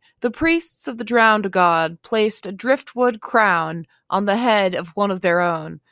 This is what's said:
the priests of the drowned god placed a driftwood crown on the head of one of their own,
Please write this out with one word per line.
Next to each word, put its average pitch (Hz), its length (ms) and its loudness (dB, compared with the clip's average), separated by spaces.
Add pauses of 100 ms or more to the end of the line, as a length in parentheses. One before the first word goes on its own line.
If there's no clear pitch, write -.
(220)
the 240 100 -2
priests 330 560 -2
of 247 100 -8
the 240 60 -8
drowned 214 480 2
god 170 520 2
placed 220 420 -2
a 226 60 -10
driftwood 247 680 -2
crown 165 640 0 (240)
on 196 160 0
the 196 120 2
head 214 380 2
of 175 200 -8
one 202 160 0
of 185 100 -6
their 175 200 2
own, 160 400 -4 (100)